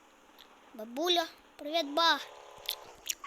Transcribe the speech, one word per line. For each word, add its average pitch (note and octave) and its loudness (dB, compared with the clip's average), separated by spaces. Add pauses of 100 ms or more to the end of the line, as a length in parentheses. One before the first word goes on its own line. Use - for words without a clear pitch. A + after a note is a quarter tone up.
(760)
Бабуля. D#4 0 (300)
Привіт, D4+ 0
ба. D4+ 4 (1080)